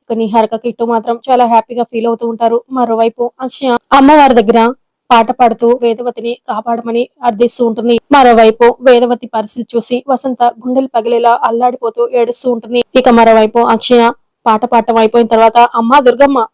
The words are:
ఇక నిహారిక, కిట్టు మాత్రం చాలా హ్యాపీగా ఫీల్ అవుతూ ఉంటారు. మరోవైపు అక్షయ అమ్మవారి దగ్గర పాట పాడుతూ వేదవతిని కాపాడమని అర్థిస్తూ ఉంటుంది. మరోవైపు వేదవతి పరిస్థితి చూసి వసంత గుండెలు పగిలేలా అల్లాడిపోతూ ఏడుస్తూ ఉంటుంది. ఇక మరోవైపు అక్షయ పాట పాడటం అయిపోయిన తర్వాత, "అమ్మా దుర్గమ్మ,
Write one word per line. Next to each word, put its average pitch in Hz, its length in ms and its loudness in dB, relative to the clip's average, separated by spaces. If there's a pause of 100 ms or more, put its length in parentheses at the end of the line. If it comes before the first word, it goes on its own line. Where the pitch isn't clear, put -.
ఇక - 160 -8
నిహారిక, 220 400 -2
కిట్టు 233 280 -8
మాత్రం 233 360 -4 (100)
చాలా 247 160 2
హ్యాపీగా 233 360 -2
ఫీల్ 226 240 -6
అవుతూ 233 220 -4
ఉంటారు. 233 340 -2 (100)
మరోవైపు 233 680 -4
అక్షయ 254 360 -4 (160)
అమ్మవారి 277 420 4
దగ్గర 226 380 2 (380)
పాట 233 200 2
పాడుతూ 240 520 0
వేదవతిని 233 560 -6 (100)
కాపాడమని 233 600 -6 (140)
అర్థిస్తూ 233 440 -2
ఉంటుంది. 233 320 -2 (140)
మరోవైపు 240 680 4
వేదవతి 240 540 0
పరిస్థితి 220 420 -8
చూసి 240 320 -6
వసంత 254 360 -4
గుండెలు 254 500 -4
పగిలేలా 233 480 0
అల్లాడిపోతూ 240 720 -4
ఏడుస్తూ 240 400 -2
ఉంటుంది. 240 320 -4 (100)
ఇక 262 140 2
మరోవైపు 226 500 4
అక్షయ 233 520 0 (360)
పాట 214 180 0
పాడటం 233 320 -2
అయిపోయిన 226 300 2
తర్వాత, 226 480 2
"అమ్మా 240 260 2
దుర్గమ్మ, 254 540 2